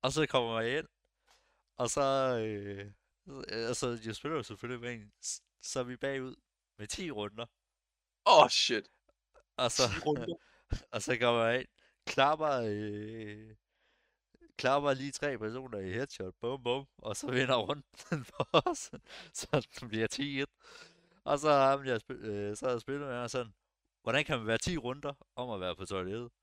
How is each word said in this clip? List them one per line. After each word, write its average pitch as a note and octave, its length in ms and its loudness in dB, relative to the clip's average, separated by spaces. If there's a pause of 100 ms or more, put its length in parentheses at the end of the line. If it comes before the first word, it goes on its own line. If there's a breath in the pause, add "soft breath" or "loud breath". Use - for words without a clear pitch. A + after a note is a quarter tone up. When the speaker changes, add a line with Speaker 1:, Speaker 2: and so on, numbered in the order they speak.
Speaker 1:
og C3 100 2
så D3 160 2
kommer A2+ 340 2
jeg A#2+ 180 0
ind, - 80 -10 (880)
og A#2+ 120 0
så... D3 120 0 (380)
Øh, G2+ 520 -6 (560)
altså, A#2 580 -2
jeg A2 100 -6
spiller D#3 220 -6
jo B2 60 -4
selvfølgelig A#2+ 380 -10
med A#2+ 120 -8
en, G#2 180 -16 (100)
s-, - 200 -8 (200)
så - 180 -6
er B2 40 0
vi B2 140 -8
bagud C3+ 380 -4 (420)
med G#2+ 100 -12
ti F3+ 240 -6
runder. G#2+ 340 -6 (800)
Speaker 2:
Åh, E3 220 12
shit. - 380 0 (680)
Speaker 1:
Og A#2+ 140 2
så, C3+ 180 2
Speaker 2:
Ti F#2 160 -4
runder? D3 300 -2 (340 loud breath)
Speaker 1:
<laughs> - 240 -6
og A2+ 80 -2
så B2+ 160 0
kommer A#2+ 280 4
jeg A#2+ 140 2
ind, - 80 -8 (380)
klapper, D3 600 2
øh, G#2+ 920 -8 (1000)
klapper C#3+ 360 4
lige C3+ 180 -4
tre C#3 260 -4
personer A2+ 420 -6
i F#2+ 120 -6
headshot, G2 500 -6
bum, B2+ 220 -6
bum, B2+ 240 0 (100)
og G#2+ 200 -6
så C#4+ 140 -6
vinder B2+ 240 2
runden B2 300 -2 (100)
<laughs> D3 360 -6
for - 380 2
os. - 220 -8 (420 loud breath)
Så - 340 -2 (120)
den A#2+ 100 -14
bliver A2 180 0
ti C#3 340 -4
et. C#3+ 80 -4 (720 soft breath)
Og C#3+ 160 2
så D3+ 120 2
har C3+ 180 8
ham, C#3 160 2
jeg B2 160 0
spil-, B2 240 -12
øh, G#2 320 -4
så - 80 -8
har B2+ 60 2
jeg A#2+ 100 -2
spillet C#3+ 260 -6
med, B2 100 -6
og A#2+ 120 -6
sådan, A#2 240 -4 (500)
"Hvordan C3+ 220 2
kan D3 120 -2
man A2 100 -4
være A2+ 100 2
ti F3 200 -2
runder C3+ 360 -6 (220)
om B2+ 140 -8
at G#2 100 -6
være F2+ 160 -2
på F#2+ 100 -10
toilettet?" G2 460 -4 (120)